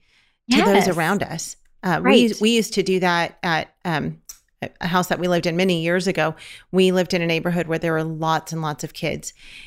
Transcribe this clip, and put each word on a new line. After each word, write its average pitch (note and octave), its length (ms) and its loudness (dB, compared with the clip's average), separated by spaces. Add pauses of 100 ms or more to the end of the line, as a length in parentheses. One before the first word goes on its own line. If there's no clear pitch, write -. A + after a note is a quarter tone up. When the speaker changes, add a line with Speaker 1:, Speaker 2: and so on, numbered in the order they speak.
(520)
Speaker 1:
to C4 60 4
those G3+ 280 4
Speaker 2:
Yes. - 40 -2
Speaker 1:
around E3+ 340 0
us. - 320 -10 (280)
Uh, E3+ 180 0
Speaker 2:
Right. B3+ 120 4
Speaker 1:
we, A#3 280 6
we A3 100 4
used A#3 220 0
to G3 100 0
do F#3 160 0
that E3+ 420 0
at, E3 320 -2 (100)
um, D#3 380 -4 (580)
a F3+ 80 -4
house F3+ 200 0
that E3 100 -2
we F3 100 -2
lived F3 200 0
in E3 100 -2
many F3+ 240 2
years F3 260 0
ago. D#3+ 280 0 (360)
We F#3 200 4
lived F3+ 220 0
in F3 80 0
a E3+ 40 -2
neighborhood E3+ 420 -2
where D#3+ 120 -2
there E3 140 -2
were D#3+ 100 0
lots D#3+ 500 -2
and D#3+ 80 -6
lots D3+ 220 -6
of D#3 100 -10
kids, D3 400 -8 (340)